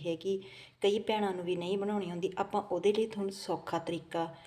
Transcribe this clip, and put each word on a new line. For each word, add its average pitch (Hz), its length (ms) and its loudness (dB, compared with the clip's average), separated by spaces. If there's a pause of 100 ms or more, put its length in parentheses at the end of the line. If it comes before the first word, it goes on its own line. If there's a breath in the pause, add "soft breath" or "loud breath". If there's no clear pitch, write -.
ਹੈਗੀ, 180 300 0 (440 loud breath)
ਕਈ 208 180 6
ਭੈਣਾਂ 214 340 2
ਨੂੰ 180 120 -4
ਵੀ 180 100 2
ਨਹੀਂ 175 220 0
ਬਣਾਉਣੀ 202 320 0
ਆਉਂਦੀ। 175 280 -2
ਆਪਾਂ 202 240 0
ਉਹਦੇ 190 320 2
ਲਈ 220 140 4
ਤੁਹਾਨੂੰ 196 260 -2
ਸੌਖਾ 170 460 -2
ਤਰੀਕਾ 165 480 -2 (200 loud breath)